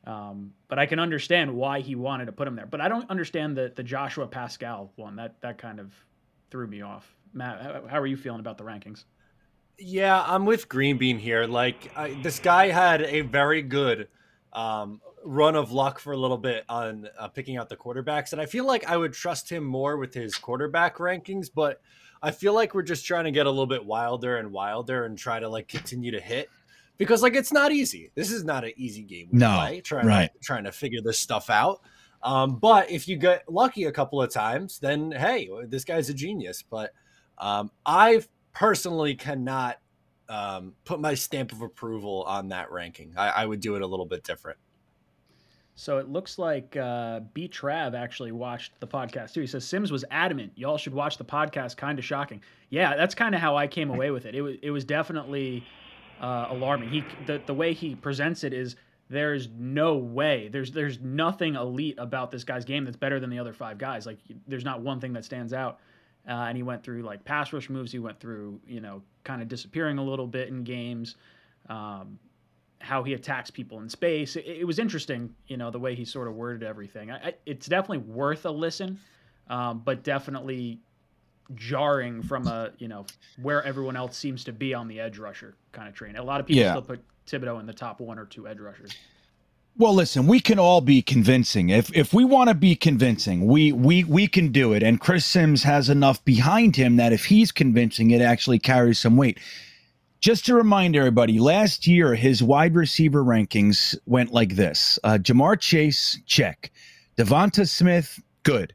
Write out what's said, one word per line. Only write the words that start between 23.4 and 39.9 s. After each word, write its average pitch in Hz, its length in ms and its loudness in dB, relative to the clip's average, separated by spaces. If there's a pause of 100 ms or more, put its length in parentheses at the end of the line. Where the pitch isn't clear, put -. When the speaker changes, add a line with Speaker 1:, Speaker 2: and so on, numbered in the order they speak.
Speaker 2:
a - 20 2
little 135 160 0
bit 123 180 -4
wilder 120 540 -4
and 107 140 -8
wilder 113 520 -6
and 110 140 -10
try 113 220 -6
to, 113 100 -8
like, 110 180 -10
continue 123 440 -10
to 104 100 -8
hit. 120 260 -8 (500)
Because, 214 240 2
like, 247 140 2
it's 269 160 -2
not 285 200 2
easy. 202 440 -4
This 190 160 -6
is 220 120 -6
not 139 200 -4
an 113 140 -10
easy 110 260 -12
game 87 280 -18
we 123 80 6
Speaker 3:
No, 110 180 6
Speaker 2:
play, 87 240 -4
trying - 220 -4
to, 113 60 4
Speaker 3:
right. 95 200 4 (120)
Speaker 2:
trying 120 220 -6
to 98 80 -8
figure 117 300 -10
this 110 180 -4
stuff - 300 -6
out. 127 320 2 (420)
Um, 135 320 0
but 208 340 6
if 170 180 -8
you 185 100 -6
get 175 340 2
lucky 208 320 0
a 147 80 -4
couple 139 300 -4
of 120 100 -2
times, 127 480 -6
then, 151 320 -4
hey, 151 380 -4 (180)
this 131 160 -8
guy's 160 260 -4
a 143 40 -8
genius. 139 500 -10
But, 110 280 -10 (460)
um, 101 320 -4 (160)
I 220 380 6 (300)
personally 165 640 -2
cannot, 131 640 -8 (500)